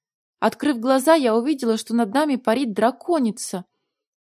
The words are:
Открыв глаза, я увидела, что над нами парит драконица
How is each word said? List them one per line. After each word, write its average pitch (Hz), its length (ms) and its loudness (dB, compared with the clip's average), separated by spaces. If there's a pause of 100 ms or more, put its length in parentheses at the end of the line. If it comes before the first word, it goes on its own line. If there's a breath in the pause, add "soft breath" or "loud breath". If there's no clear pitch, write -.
(400)
Открыв 233 400 0
глаза, 269 360 4
я 240 200 2
увидела, 233 400 0
что 220 180 -6
над 233 200 0
нами 285 240 0
парит 226 360 -2
драконица 233 920 -2 (560)